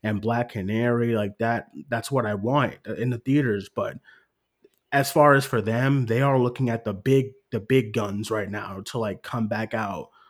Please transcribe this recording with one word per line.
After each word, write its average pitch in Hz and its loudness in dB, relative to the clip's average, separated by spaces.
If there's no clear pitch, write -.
and 104 -2
Black 117 0
Canary, 117 0
like, 104 -2
that, 117 -2
that's 117 -4
what 123 0
I 104 -2
want 120 0
in 113 -4
the 120 -2
theaters." 120 0
But 90 -4
as 139 2
far 147 8
as 135 4
for 117 0
them, 127 2
they 113 0
are 139 2
looking 123 0
at 113 -4
the 107 -4
big, 131 2
the 113 -2
big 110 0
guns 104 -4
right 104 -2
now 98 -8
to, - -8
like, 104 -4
come 113 -2
back 110 -4
out 101 -6